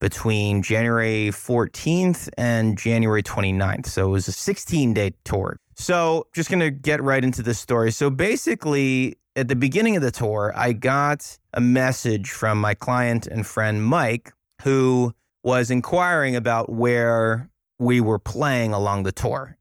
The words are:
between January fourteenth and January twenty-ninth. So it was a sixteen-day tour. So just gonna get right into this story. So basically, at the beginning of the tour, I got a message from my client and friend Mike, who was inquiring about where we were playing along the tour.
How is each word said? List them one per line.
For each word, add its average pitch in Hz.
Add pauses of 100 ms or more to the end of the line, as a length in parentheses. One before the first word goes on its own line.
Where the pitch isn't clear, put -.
between 104
January 113
fourteenth 160
and 113
January 110
twenty-ninth. 95
So 95
it -
was 98
a -
sixteen-day 117 (100)
tour. - (160)
So 165
just 165
gonna 165
get 143
right 135
into 127
this 113
story. 113
So 143
basically, 139 (180)
at 127
the 135
beginning 180
of 160
the 127
tour, 107
I 120
got 143 (160)
a -
message 123
from 107
my 104
client 120
and 107
friend 107
Mike, 120 (300)
who 127 (300)
was 123
inquiring 147
about 117
where 117 (280)
we 123
were 107
playing 123
along 101
the 95
tour. 127